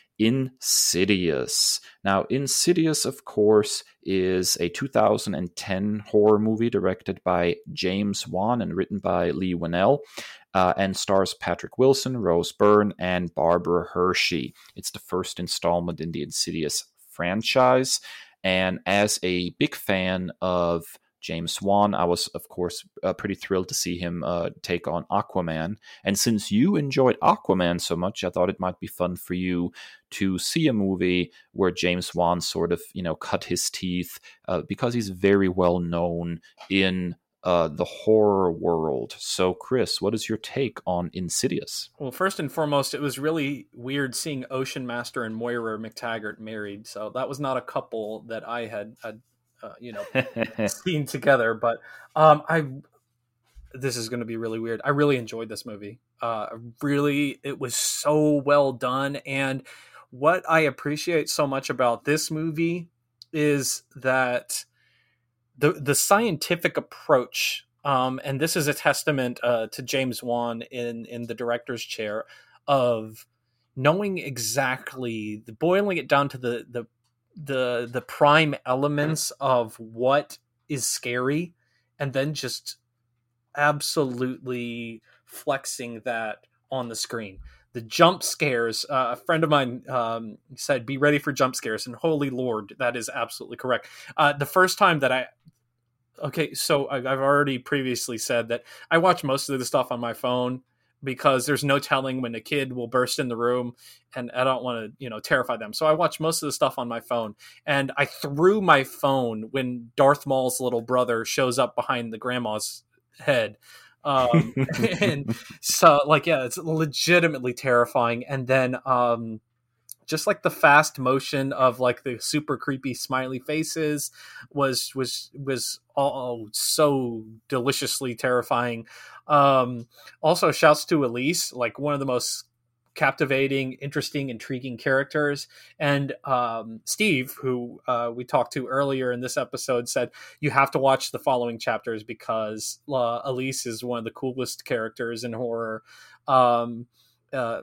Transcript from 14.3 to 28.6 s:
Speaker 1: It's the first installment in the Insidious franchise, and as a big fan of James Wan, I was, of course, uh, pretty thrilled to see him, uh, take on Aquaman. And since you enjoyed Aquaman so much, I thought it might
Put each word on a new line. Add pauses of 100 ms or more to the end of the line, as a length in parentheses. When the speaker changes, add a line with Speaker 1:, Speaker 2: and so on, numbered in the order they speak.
Speaker 1:
It's
the
first
installment
in
the
Insidious (240)
franchise, (440)
and
as
a
big
fan
of (200)
James
Wan,
I
was,
of
course, (200)
uh,
pretty
thrilled
to
see
him,
uh, (140)
take
on
Aquaman. (280)
And
since
you
enjoyed
Aquaman
so
much,
I
thought
it
might